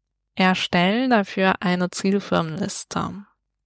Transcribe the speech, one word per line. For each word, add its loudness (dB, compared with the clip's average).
Erstell 2
dafür 2
eine 0
Zielfirmenliste. -2